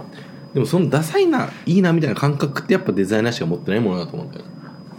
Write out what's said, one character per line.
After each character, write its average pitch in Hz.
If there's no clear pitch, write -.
で 143
も 117
そ 180
の 160
ダ 151
サ 381
い 370
な、 262
い 175
い 196
な 170
み 170
た 151
い -
な 101
感 143
覚 135
っ -
て -
や 185
っ -
ぱ -
デ 95
ザ 107
イ -
ナ 120
ー -
し -
か 92
持 85
っ 85
て -
な 98
い 117
も 104
の 90
だ 85
と -
思 82
う -
ん -
だ -
よ -
ね。 -